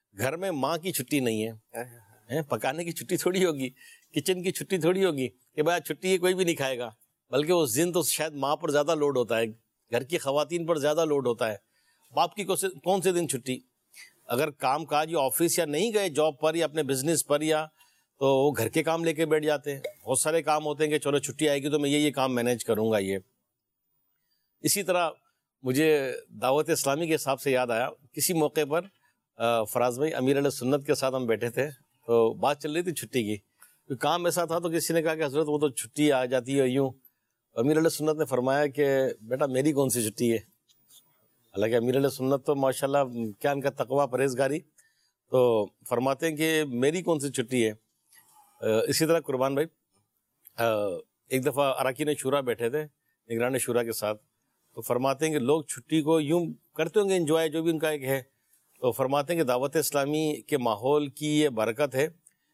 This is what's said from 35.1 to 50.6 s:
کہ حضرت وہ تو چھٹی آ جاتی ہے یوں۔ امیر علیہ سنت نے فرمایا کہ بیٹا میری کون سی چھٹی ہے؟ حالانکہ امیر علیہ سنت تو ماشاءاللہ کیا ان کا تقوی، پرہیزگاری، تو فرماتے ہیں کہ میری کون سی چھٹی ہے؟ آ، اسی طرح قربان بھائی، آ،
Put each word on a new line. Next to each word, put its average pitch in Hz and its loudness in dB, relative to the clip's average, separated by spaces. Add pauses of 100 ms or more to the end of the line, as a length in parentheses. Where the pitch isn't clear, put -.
کہ 160 -2
حضرت 147 0
وہ 147 0
تو 147 2
چھٹی 147 0
آ 127 2
جاتی 131 0
ہے 131 4
یوں۔ 131 0 (640)
امیر 147 2
علیہ 160 4
سنت 156 -2
نے 156 0
فرمایا 131 0
کہ 139 0 (340)
بیٹا 127 -2
میری 135 2
کون 135 2
سی 117 0
چھٹی 117 0
ہے؟ 110 2 (1080)
حالانکہ 110 0
امیر 123 2
علیہ 139 2
سنت 135 0
تو 151 2
ماشاءاللہ 131 0
کیا 143 0
ان 139 -2
کا 135 -2
تقوی، 131 -2
پرہیزگاری، 135 0 (720)
تو 117 4 (220)
فرماتے 131 0
ہیں 156 -4
کہ 156 2
میری 139 0
کون 165 0
سی 139 -4
چھٹی 123 0
ہے؟ 107 -6 (720)
آ، - -4 (220)
اسی 151 2
طرح 165 4
قربان 135 -2
بھائی، 147 0 (880)
آ، 117 -2 (640)